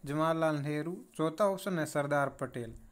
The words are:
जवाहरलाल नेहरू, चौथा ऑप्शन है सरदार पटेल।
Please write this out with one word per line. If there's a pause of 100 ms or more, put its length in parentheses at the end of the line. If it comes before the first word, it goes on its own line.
जवाहरलाल
नेहरू, (200)
चौथा
ऑप्शन
है
सरदार (100)
पटेल। (180)